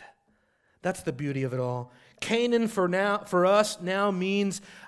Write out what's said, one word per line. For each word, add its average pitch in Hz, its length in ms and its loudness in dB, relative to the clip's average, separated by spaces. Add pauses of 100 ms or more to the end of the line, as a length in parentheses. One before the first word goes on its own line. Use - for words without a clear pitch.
(800)
That's 180 220 -6
the 160 100 -4
beauty 135 300 -4
of 127 100 -2
it 127 80 -4
all. 123 320 -4 (280)
Canaan 233 480 2
for 185 200 0
now, 202 300 0
for 185 260 0
us 208 360 4
now 196 300 0
means 196 520 -2 (260)